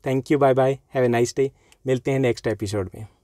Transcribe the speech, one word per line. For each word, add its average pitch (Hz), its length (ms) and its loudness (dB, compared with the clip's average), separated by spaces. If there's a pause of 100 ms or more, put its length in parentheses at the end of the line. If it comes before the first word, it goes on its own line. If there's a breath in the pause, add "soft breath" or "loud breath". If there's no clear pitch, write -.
Thank 131 160 -2
you, 151 140 0
bye 135 160 4
bye, 131 240 2 (180)
have 127 140 2
a 120 60 2
nice 117 180 0
day। 135 160 0 (380 soft breath)
मिलते 131 240 -2
हैं 135 80 0
नेक्स्ट 123 280 0
एपिसोड 101 480 -4
में। 107 120 -14 (160)